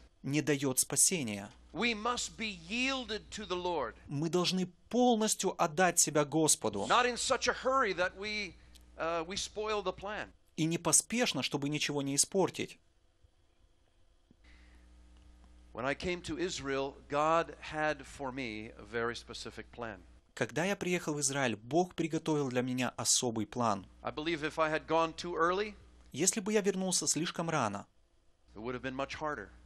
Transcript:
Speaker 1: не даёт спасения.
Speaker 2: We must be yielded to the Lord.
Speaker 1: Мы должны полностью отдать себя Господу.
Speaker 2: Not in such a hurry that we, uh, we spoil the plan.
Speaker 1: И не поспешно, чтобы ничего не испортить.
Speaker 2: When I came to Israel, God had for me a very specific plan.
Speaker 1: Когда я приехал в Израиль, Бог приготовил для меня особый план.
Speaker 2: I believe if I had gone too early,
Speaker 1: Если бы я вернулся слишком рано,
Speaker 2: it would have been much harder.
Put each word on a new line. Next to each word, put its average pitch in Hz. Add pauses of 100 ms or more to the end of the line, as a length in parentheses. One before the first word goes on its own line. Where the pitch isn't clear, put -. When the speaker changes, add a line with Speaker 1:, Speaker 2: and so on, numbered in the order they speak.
(220)
Speaker 1:
не 143
даёт 139
спасения. 113 (220)
Speaker 2:
We 233
must 226
be 214 (120)
yielded 240
to 208
the 180
Lord. 170 (120)
Speaker 1:
Мы 147
должны 180 (220)
полностью 226
отдать 170
себя 147
Господу. 131
Speaker 2:
Not 226
in 247
such 247
a 226
hurry 254
that 180
we, 208 (420)
uh, 165
we 190
spoil 214
the 180
plan. 185 (280)
Speaker 1:
И 156
не 165
поспешно, 170
чтобы 143
ничего 147
не 139
испортить. - (3000)
Speaker 2:
When 113
I 139
came 175
to 156
Israel, 139 (140)
God 160
had 151
for 139
me 117
a 117
very 117
specific -
plan. 113 (360)
Speaker 1:
Когда 127
я 196
приехал 175
в 147
Израиль, 135
Бог 143
приготовил 156
для 123
меня 127
особый 113
план. 110 (160)
Speaker 2:
I 120
believe 151
if 156
I 156
had 151
gone 160
too 175
early, 190 (380)
Speaker 1:
Если 190
бы 208
я 214
вернулся 185
слишком 165
рано, 107 (680)
Speaker 2:
it 101
would 123
have 120
been 131
much 135
harder. 143 (180)